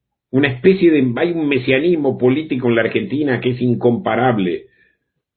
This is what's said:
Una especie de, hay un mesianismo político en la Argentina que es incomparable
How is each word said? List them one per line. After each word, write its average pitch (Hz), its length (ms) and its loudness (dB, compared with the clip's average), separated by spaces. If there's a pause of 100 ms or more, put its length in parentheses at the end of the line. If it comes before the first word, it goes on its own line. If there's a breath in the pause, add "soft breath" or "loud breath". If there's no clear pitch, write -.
(300)
Una 139 160 2
especie 175 460 2
de, 131 240 2
hay 170 160 -2
un 160 160 -4
mesianismo 139 680 0
político 127 520 0
en 117 80 2
la 113 60 2
Argentina 113 580 -2
que 127 100 -2
es 123 100 -6
incomparable 113 1040 0 (720)